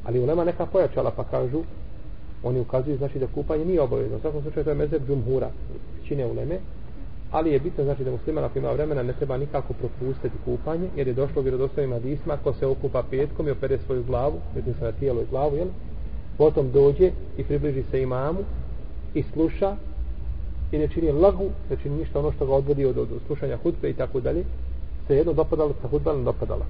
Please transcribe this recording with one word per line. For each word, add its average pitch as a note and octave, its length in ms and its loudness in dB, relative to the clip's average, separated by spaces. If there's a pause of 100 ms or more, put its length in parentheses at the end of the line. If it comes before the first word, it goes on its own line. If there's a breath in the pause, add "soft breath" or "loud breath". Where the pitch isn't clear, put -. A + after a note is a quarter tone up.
Ali A#2+ 160 -2
ulema D#3 240 2
neka E3+ 220 0
pojačala, C3+ 460 2
pa B2+ 120 -4
kažu, C3 400 -2 (800)
oni B2+ 160 0
ukazuju, C3 380 0
znači, C3+ 220 -2
da B2+ 80 0
kupanje D3+ 380 -2
nije F3 160 4
obavezno. A#2 360 0
U - 20 -4
svakom D3+ 220 -2
slučaju D3+ 220 -2
to D3+ 60 0
je D3 60 2
mezheb D3 320 0
džumhura, B2+ 420 2 (520)
većine C#3 240 -2
uleme, A#2+ 340 -2 (720)
ali D#3+ 200 2
je C#3 80 6
bitno, D3 240 -2
znači, C3+ 200 0
da B2+ 80 -2
musliman D3+ 320 -2
ako C3 160 -2
ima C3+ 120 0
vremena C#3+ 320 0
ne B2 100 -2
treba C3 240 -2
nikako C#3+ 360 -2
propustiti C3 600 -2 (100)
kupanje, D#3 500 -2
jer C#3 120 0
je B2 60 0
došlo C3+ 280 0
u - 20 0
vjerodostojnim C3 500 0
hadisima, C#3 440 -2
ko C#3 160 0
se - 120 0
okupa C3 460 0
petkom D3 360 0
i C#3 40 0
opere C3+ 340 0
svoju B2+ 180 0
glavu, C3 360 0 (160)
mislim A#2+ 240 -2
se A#2 60 -2
na A2+ 60 0
tijelo B2 300 0
i A2+ 80 -2
glavu, C#3 260 2
jel? F3 120 0 (720)
Potom D3 340 6
dođe C#3+ 400 8 (260)
i C#3 60 -2
približi C#3+ 480 0
se C3 100 2
imamu C3 380 0 (720)
i D#3 100 0
sluša, E3 520 0 (960)
i D#3 60 0
ne D3+ 100 2
čini D#3+ 240 0
lagu, F#3 380 4 (200)
ne C#3 140 0
čini C#3+ 140 -2
ništa D#3+ 220 -2
ono D3 120 0
što C#3+ 140 0
ga C3+ 80 2
odvodi C#3 320 4
od, B2 120 2
od A#2+ 100 0 (200)
slušanja C#3 360 -2
hutbe - 260 0
i C3 40 -2
tako C3 260 0
dalje, C3+ 240 0 (640)
svejedno D#3 260 6
dopadalo D3+ 480 4
se B2+ 60 -2
hutba D3 240 2
ili C#3+ 80 2
ne B2 60 0
dopadalo. G#2+ 440 0